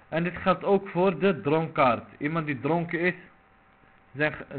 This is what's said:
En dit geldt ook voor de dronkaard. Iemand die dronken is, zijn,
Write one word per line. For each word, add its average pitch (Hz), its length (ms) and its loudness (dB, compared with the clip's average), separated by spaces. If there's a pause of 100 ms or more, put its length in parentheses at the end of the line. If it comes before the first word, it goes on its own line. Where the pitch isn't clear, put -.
En 160 140 -2
dit 175 140 -4
geldt 175 280 0
ook 196 240 2
voor 175 300 2
de 170 220 0
dronkaard. 143 640 2 (140)
Iemand 156 280 -2
die 135 140 -4
dronken 165 400 -2
is, 175 140 0 (960)
zijn, 147 220 -2 (240)